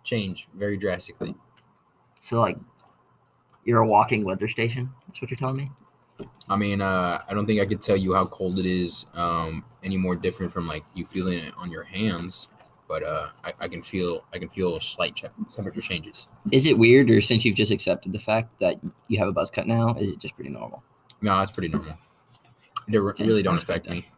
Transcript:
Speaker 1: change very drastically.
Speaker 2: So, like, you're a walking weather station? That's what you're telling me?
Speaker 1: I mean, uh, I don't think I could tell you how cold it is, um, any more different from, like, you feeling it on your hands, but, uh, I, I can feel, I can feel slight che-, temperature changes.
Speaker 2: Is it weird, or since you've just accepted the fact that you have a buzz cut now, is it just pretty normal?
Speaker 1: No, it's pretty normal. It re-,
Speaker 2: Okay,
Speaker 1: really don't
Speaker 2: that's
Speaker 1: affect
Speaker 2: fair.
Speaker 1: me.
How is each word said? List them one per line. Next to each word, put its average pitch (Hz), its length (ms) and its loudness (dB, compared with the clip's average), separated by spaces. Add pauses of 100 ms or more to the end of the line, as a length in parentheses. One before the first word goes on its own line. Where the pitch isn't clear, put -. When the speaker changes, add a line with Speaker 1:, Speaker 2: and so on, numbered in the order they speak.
Speaker 1:
change 98 520 -4
very 101 220 -4
drastically. 90 580 -6 (840)
Speaker 2:
So, 117 180 -2
like, 101 180 2 (1080)
you're 117 160 4
a 113 60 4
walking 107 360 4
weather 98 240 -2
station? 120 420 -2 (180)
That's - 140 -16
what 120 80 -10
you're 120 80 -8
telling 131 200 -4
me? 139 140 -8 (800)
Speaker 1:
I 98 60 0
mean, 101 260 0
uh, 92 480 0
I 98 40 -6
don't 104 120 -2
think 107 160 2
I 98 40 4
could 101 160 -2
tell 101 160 2
you 92 160 2
how 92 120 4
cold 92 340 -4
it 92 60 0
is, 90 480 -2
um, 85 500 -4 (200)
any 95 140 -4
more 90 180 0
different 90 360 -4
from, 85 160 -6
like, 76 160 -8 (100)
you 85 120 -8
feeling 92 340 -4
it 76 180 -12
on 90 140 -10
your - 120 -12
hands, 90 640 -4 (400)
but, 80 160 -4
uh, 76 260 -4 (140)
I, 82 180 -8
I 85 60 -6
can 85 140 -10
feel, 87 420 -2 (100)
I 92 40 -6
can 90 120 -8
feel 87 300 -2
slight - 360 -2
che-, - 140 -10 (240)
temperature - 280 -8
changes. - 460 -8 (240)
Speaker 2:
Is 135 140 6
it 139 120 6
weird, 117 340 10
or 110 100 8
since 113 240 4
you've 104 100 4
just 104 160 2
accepted 95 400 -2
the 98 80 -6
fact 113 400 -2
that 90 200 0 (280)
you 104 120 2
have 98 80 2
a 98 40 0
buzz 76 200 -2
cut - 160 -4
now, 117 280 2
is 98 160 -2
it - 80 -10
just - 160 -12
pretty 69 160 -12
normal? 57 320 -14 (380)
Speaker 1:
No, 101 200 2
it's 95 100 0
pretty 90 180 -4
normal. 78 280 -4 (880)
It 107 100 2
re-, 101 140 2
Speaker 2:
Okay, - 140 -4
Speaker 1:
really 110 180 4
don't 90 120 2
Speaker 2:
that's 82 80 0
Speaker 1:
affect 87 240 -4
Speaker 2:
fair. 85 80 -6
Speaker 1:
me. 87 120 -8 (100)